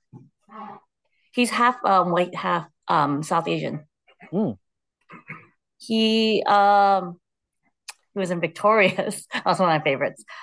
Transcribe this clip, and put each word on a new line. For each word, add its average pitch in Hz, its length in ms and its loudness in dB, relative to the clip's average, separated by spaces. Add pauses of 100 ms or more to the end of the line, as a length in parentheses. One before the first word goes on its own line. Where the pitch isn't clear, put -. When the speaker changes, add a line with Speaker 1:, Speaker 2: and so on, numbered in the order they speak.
(1300)
Speaker 1:
he's 247 180 0
half, 240 340 0
um, 185 260 2
white, 180 240 0
half, 175 320 -4 (220)
um, 147 340 0
South 165 240 -2
Asian. 156 380 -6 (480)
Speaker 2:
Mm. 160 240 -2 (1200)
Speaker 1:
He, 220 680 0
um, 202 760 4 (920)
he 202 40 -6
was 185 120 -4
in 170 100 -4
Victorious. 196 880 0
<laughs> - 20 -10
That's 190 280 -2
one 185 80 4
of 156 100 2
my - 60 -2
favorites. 135 400 -4 (180)